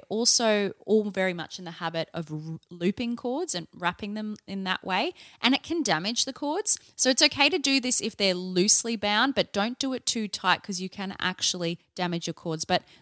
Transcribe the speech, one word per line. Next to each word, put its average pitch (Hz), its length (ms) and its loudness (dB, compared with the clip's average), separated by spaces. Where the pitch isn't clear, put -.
also 214 640 2
all 214 240 4
very 185 240 0
much - 260 -10
in 185 60 -12
the 170 60 -10
habit 165 420 -4
of 156 180 -8
r-, 156 280 -8
looping 202 480 -2
cords 277 360 -4
and 170 220 -8
wrapping 180 380 -6
them 214 240 -8
in 196 160 -6
that 185 220 -4
way, 196 280 -2
and 240 120 6
it - 100 2
can 330 200 -2
damage 196 400 0
the 269 80 -8
cords. 302 480 0
So - 140 2
it's 262 120 4
okay 285 280 4
to 349 100 0
do 269 220 2
this 247 180 4
if 226 160 -2
they're 196 180 2
loosely 185 640 2
bound, 214 400 2
but - 160 0
don't 214 260 -2
do 269 140 -4
it 254 140 -6
too 214 240 -2
tight - 340 0
'cause 180 160 -6
you 185 80 -6
can 196 220 -8
actually 175 600 -2
damage 175 320 -4
your 165 80 -6
cords. 160 300 -4
But 180 180 0